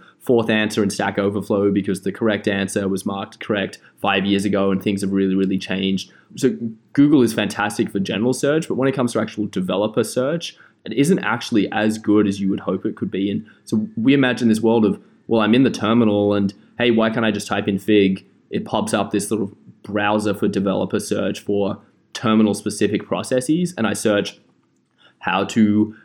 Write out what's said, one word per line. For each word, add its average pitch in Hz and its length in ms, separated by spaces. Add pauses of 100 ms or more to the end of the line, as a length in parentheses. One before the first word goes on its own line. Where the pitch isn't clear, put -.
(180)
fourth 117 320
answer 107 320
in 101 80
Stack 98 280
Overflow 101 520
because 98 320
the 95 100
correct 104 340
answer 98 420
was 95 180
marked 98 340
correct 98 380 (240)
five 98 240
years 101 180
ago 98 260
and 98 120
things 101 180
have 98 120
really, 95 240
really 95 200
changed. 95 560 (240)
So 120 200 (360)
Google 143 300
is 113 100
fantastic 104 580
for 98 100
general 107 320
search, 147 360
but 117 60
when 131 140
it 135 40
comes 123 200
to 113 80
actual 107 260
developer 98 580
search, 139 520 (280)
it - 80
isn't 143 280
actually 110 520
as 107 240
good 104 300
as 98 140
you 98 100
would 98 100
hope 92 240
it 107 120
could - 140
be. 98 200
And 110 160 (180)
so 107 320
we 127 180
imagine 123 340
this 110 120
world 113 240
of, 95 160 (280)
"Well, 110 120
I'm 107 140
in 131 80
the 120 80
terminal 104 640
and, 101 180 (240)
hey, 120 140
why 110 180
can't 113 160
I 110 60
just 101 160
type 104 220
in 98 100
Fig?" 98 480 (240)
It 110 140
pops 104 280
up 104 200
this 101 180
little 104 260 (280)
browser 104 500
for 101 140
developer 98 500
search 101 420
for 101 400 (340)
terminal 110 380
specific 104 540
processes. 131 720
And 113 80
I 101 80
search 104 440 (840)
how 95 240
to 107 500 (100)